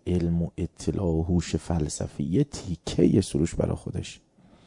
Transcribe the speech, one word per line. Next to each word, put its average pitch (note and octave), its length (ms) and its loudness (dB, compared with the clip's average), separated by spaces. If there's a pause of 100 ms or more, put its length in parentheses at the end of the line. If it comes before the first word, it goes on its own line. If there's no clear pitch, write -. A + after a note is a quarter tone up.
علم E2+ 360 2
و E2 60 -2 (100)
اطلاع - 480 -2
و D#2+ 160 2
هوش F2 340 0
فلسفی، - 680 -4
یه F#2+ 200 2
تیکه - 760 2
سروش - 340 0
برا E2 220 0
خودش. - 440 -10 (460)